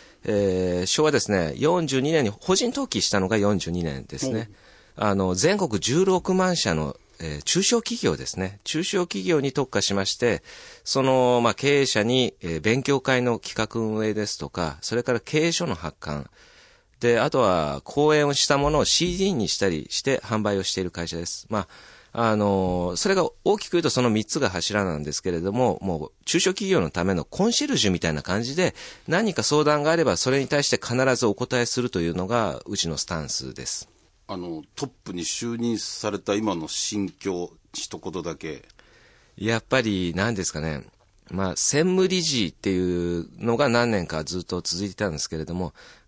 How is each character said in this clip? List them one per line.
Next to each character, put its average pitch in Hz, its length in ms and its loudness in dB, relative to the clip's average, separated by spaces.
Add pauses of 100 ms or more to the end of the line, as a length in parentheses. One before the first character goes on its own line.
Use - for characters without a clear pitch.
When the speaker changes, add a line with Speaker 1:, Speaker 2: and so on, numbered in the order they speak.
(240)
Speaker 1:
え 92 600 2
ー、 - 20 -4
昭 - 180 2
和 151 80 4
で 127 80 4
す - 100 -2
ね、 85 260 2
四 165 300 2
十 131 140 0
二 143 120 0
年 151 120 4
に 101 60 2
法 185 260 -2
人 240 140 0
登 269 180 -4
記 98 140 -2
し - 80 0
た 101 100 2
の 95 80 2
が 110 80 0
四 101 220 4
十 82 120 -4
二 87 140 -2
年 69 220 -6
で 67 120 -12
す 131 120 -2
ね。 110 200 -4 (460)
Speaker 2:
う - 60 -6
ん。 - 20 2
Speaker 1:
あ 101 100 2
の、 95 200 2
全 170 240 4
国 127 200 0
十 151 280 2
六 185 280 2
万 185 220 2
社 95 180 0
の、 78 220 -2 (240)
え 76 200 -8
ー、 - 20 -12
中 - 200 2
小 226 200 2
企 233 180 -6
業 82 160 0
で - 80 -10
す - 160 -6
ね。 95 240 -4
中 156 180 -2
小 190 200 0
企 185 220 -6
業 165 180 2
に 135 100 -2
特 139 180 -2
化 101 120 0
し - 100 0
ま 98 140 0
し - 100 -2
て、 117 260 0 (400)
そ - 200 0
の、 127 420 4
ま 117 60 4
あ、 - 40 0
経 143 280 4
営 131 40 2
者 107 160 2
に、 123 380 2
え 82 160 -4
ー、 78 40 -4
勉 117 220 2
強 139 180 2
会 127 200 2
の 120 180 0
企 - 160 -12
画 110 260 -2
運 110 240 -2
営 107 100 0
で 104 120 -2
す - 120 -6
と 73 100 -8
か、 78 320 -2
そ - 160 -4
れ 120 60 0
か 127 100 0
ら 117 80 0
経 156 280 0
営 170 40 0
書 170 140 -2
の 117 80 -2
発 82 260 -8
刊、 73 280 -6 (720)
で、 120 220 4
あ 135 80 2
と 139 120 2
は 78 440 2
講 151 300 4
演 147 120 4
を 143 60 2
し - 140 2
た 143 100 4
も 143 140 2
の 151 80 2
を 117 80 4
シ - 220 2
ー 175 100 -4
デ 196 60 0
ィ 196 40 2
ー 196 40 0
に 110 160 0
し - 100 -2
た 82 100 2
り 78 220 -2
し - 100 -4
て 135 240 0
販 110 160 -2
売 104 160 2
を 95 60 0
し - 100 -4
て - 80 -2
い 92 40 0
る 87 60 -4
会 85 160 -6
社 85 120 -6
で 85 80 -6
す。 - 240 -10
ま 104 180 -2 (440)
あ、 117 180 0
あ 107 40 2
の 92 600 2
ー、 - 20 -8
そ - 140 0
れ 190 40 2
が 180 140 2 (160)
大 208 140 4
き - 80 -12
く - 60 -16
言 170 80 2
う - 20 2
と 147 80 2
そ 131 100 0
の 123 80 4
三 107 160 2
つ - 160 -4
が 123 80 2
柱 98 360 -2
な 85 120 -2
ん 76 60 -4
で 76 100 -6
す - 100 -6
け 90 100 -2
れ 85 100 -2
ど 98 100 -2
も、 120 300 2
も 85 240 -2
う - 60 -14 (120)
中 170 160 2
小 190 120 2
企 190 180 -4
業 175 100 4
の 82 80 0
た 85 160 -2
め 95 80 2
の 85 140 -2
コ - 180 -2
ン 233 80 4
シ 294 140 0
ェ - 20 -2
ル 254 80 0
ジ 110 120 2
ュ - 20 4
み 87 100 2
た 85 80 0
い 78 60 0
な 73 80 -4
感 98 200 -2
じ 131 140 -6
で、 175 180 0 (320)
何 185 280 0
か - 80 -2
相 147 220 4
談 151 180 4
が 151 80 2
あ 165 60 4
れ 165 80 4
ば 98 120 4
そ - 140 0
れ 135 100 4
に 131 80 -2
対 143 160 2
し - 60 0
て - 120 0
必 120 140 -4 (200)
ず 120 100 2
お 101 80 2
答 123 260 -2
え 120 60 0
す - 160 -2
る 123 80 -2
と 90 100 -2
い 85 80 0
う 85 60 -2
の 90 120 -4
が 101 380 -2
う 101 140 -6
ち 82 100 -2
の 80 80 -4
ス - 80 -4
タ 85 160 -6
ン 71 80 -8
ス 65 240 -6
で 65 140 -12
す。 - 240 -8 (380)
Speaker 2:
あ 98 100 -10
の、 80 260 -10 (100)
ト 143 120 -6
ッ - 20 -4 (160)
プ 104 80 -10
に 87 140 -6
就 117 340 -4
任 117 180 0
さ - 320 -6
れ 101 80 -2
た 101 160 0
今 104 200 0
の 80 120 -6
心 101 440 -2
境、 87 420 -6 (220)
一 - 240 -10
言 85 240 -8
だ 80 140 -6
け。 78 260 -10 (720)
Speaker 1:
や 113 220 0
っ - 60 -10
ぱ 131 180 2
り 92 340 0
何 110 180 0
で 95 100 -4
す - 100 -4
か 76 80 -6
ね。 73 220 -4 (440)
ま 92 220 -2
あ、 85 60 -6
専 - 280 2
務 185 240 2
理 180 140 0
事 135 240 0
っ 76 60 -4
て - 180 -4
い 87 480 0
う 82 180 -6
の 117 220 0
が 143 100 4
何 120 220 2
年 95 160 0
か 78 180 -4
ず 85 140 -6
っ 85 60 -6
と 90 180 -6
続 87 200 -4
い 104 60 -2
て 92 60 -12
た 101 160 -2
ん - 20 -4
で 76 60 -6
す - 100 -4
け 82 80 -8
れ 78 80 -6
ど 85 100 -8
も、 90 200 -4 (320)